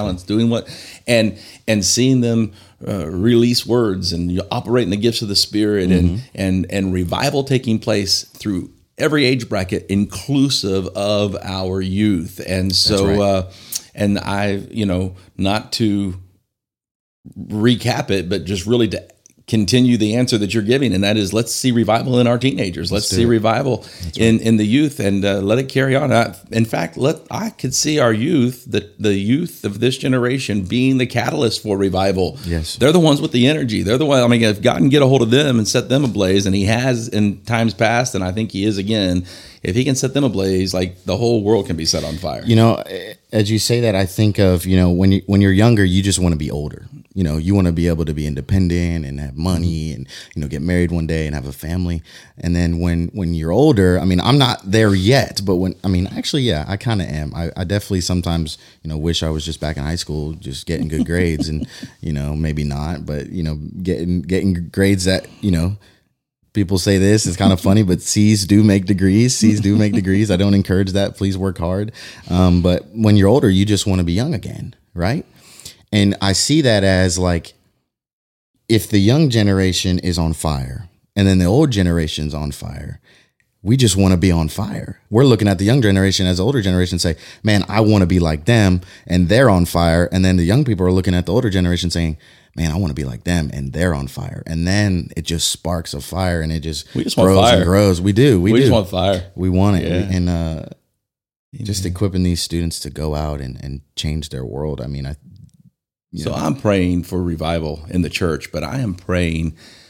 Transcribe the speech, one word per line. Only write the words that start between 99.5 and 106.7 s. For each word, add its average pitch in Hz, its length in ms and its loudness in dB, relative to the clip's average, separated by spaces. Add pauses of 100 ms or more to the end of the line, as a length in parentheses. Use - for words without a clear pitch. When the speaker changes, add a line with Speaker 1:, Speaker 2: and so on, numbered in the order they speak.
Speaker 2:
it. 82 120 -2
Speaker 1:
Yeah. 92 220 -2
Speaker 2:
We, 92 60 0
and, 90 120 0
uh, 82 340 -4 (1000)
just 101 220 -4
Speaker 1:
Amen. 92 80 -2
Speaker 2:
equipping 92 320 -2
these 87 180 0
students 82 380 -6
to 73 100 -12
go 76 240 -6
out 76 260 -6
and, 65 220 -12
and 69 180 -12 (140)
change 78 360 -6
their 65 140 -10
world. 67 360 -8
I 64 80 -10
mean, 69 180 -8
I, 76 80 -10 (960)
you 85 140 -10
Speaker 1:
So - 60 -6
Speaker 2:
know. 73 60 -6
Speaker 1:
I'm 143 200 -2
praying 90 480 0